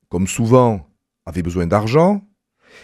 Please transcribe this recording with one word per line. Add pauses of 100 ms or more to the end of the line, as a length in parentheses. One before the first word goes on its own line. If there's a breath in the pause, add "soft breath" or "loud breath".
comme
souvent, (380)
avait
besoin
d'argent, (560 soft breath)